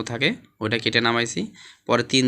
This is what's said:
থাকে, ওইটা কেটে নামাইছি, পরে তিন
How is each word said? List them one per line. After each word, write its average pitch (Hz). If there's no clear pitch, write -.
থাকে, 120
ওইটা 110
কেটে 113
নামাইছি, 117
পরে 120
তিন 127